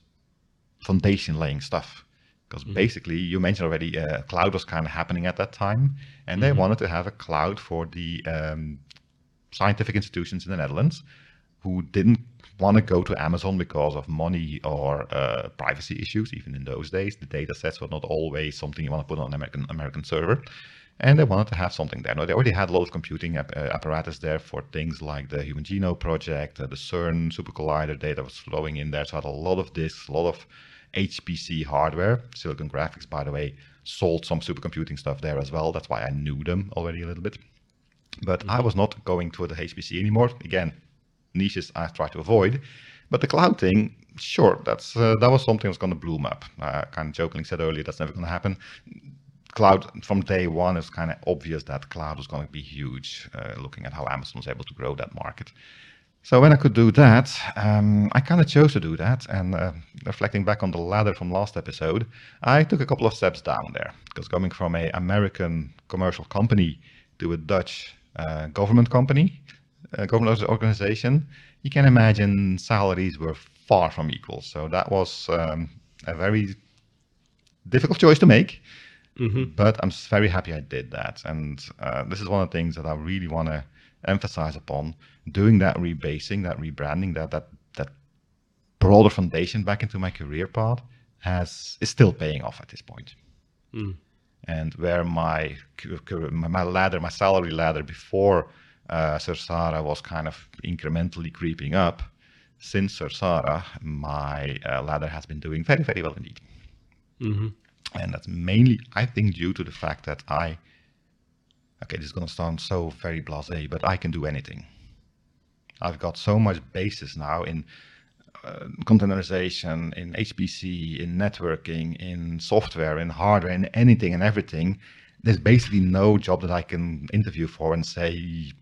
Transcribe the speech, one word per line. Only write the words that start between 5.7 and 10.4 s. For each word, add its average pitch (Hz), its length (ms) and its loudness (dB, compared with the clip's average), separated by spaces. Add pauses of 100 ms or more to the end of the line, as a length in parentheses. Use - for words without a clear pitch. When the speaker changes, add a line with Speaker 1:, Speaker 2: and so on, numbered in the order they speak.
Speaker 1:
and 90 120 -2
they 135 100 4
Speaker 2:
Mm-hmm. 135 100 4
Speaker 1:
wanted 101 180 4
to 107 100 -2
have 87 200 -4
a - 20 -8
cloud 82 480 -4
for 82 280 -6
the, 85 400 -10
um, 78 520 -6 (720)
scientific 104 460 0
institutions 90 480 -6